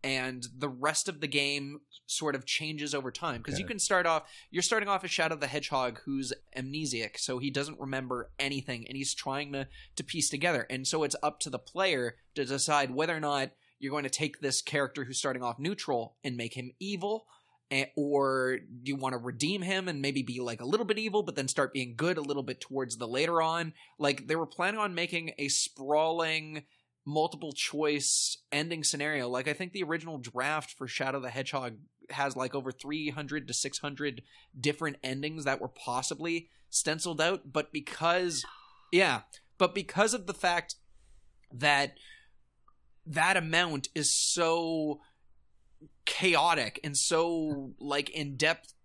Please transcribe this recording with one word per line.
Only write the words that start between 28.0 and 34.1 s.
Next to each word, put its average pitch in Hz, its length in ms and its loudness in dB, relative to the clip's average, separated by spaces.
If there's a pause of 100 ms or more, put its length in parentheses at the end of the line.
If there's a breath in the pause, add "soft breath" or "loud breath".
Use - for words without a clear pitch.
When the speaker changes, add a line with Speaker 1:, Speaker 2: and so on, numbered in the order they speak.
Speaker 1:
ending 156 320 -2
scenario. 143 440 0
Like, 127 200 -2
I 147 60 0
think 180 180 -6
the 196 100 -4
original 160 360 -4
draft 127 540 2
for 131 140 -8
Shadow 135 320 0
the 127 120 -4
Hedgehog 127 480 -2 (320)
has, 139 260 0
like, 127 180 -2
over 131 160 -2
three 147 380 -4
hundred 143 400 -6
to 123 60 -4
six - 240 -2
hundred 143 440 -4 (380 loud breath)